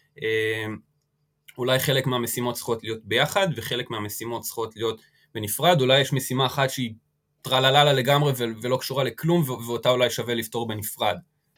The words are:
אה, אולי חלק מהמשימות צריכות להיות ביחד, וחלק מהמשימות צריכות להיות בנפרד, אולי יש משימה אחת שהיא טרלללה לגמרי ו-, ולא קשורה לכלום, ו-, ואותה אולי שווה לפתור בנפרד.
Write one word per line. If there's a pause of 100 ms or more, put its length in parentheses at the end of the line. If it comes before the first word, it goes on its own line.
(220)
אה, (920)
אולי
חלק
מהמשימות
צריכות
להיות
ביחד,
וחלק
מהמשימות
צריכות
להיות (320)
בנפרד,
אולי
יש
משימה
אחת
שהיא (480)
טרלללה
לגמרי
ו-,
ולא
קשורה
לכלום,
ו-,
ואותה
אולי
שווה
לפתור
בנפרד. (420)